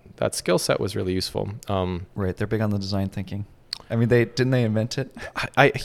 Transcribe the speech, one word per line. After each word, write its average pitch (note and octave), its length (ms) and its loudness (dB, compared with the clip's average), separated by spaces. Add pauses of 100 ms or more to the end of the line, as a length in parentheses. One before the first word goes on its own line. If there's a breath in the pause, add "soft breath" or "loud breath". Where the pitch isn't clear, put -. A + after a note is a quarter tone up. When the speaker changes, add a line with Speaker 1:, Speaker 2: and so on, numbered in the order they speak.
(180)
Speaker 1:
that A2+ 160 0
skill F3 260 0
set - 200 0
was G2+ 160 -2
really F#2+ 180 -2
useful. G2 360 -2 (180)
Um, F#2 380 -2 (100)
Speaker 2:
Right. F#2 220 -2
They're G#2 100 -2
big A2 140 0
on G#2+ 80 0
the G2+ 100 -2
design G2 300 -2
thinking. G2+ 360 -8 (420)
I A2+ 80 -4
mean, A2+ 140 4
they, A#2+ 160 6
didn't B2+ 240 0
they B2+ 140 4
invent A2 340 0
it? - 180 -6 (200 loud breath)
Speaker 1:
I, - 120 -4 (100)
I, C#3 140 8 (140)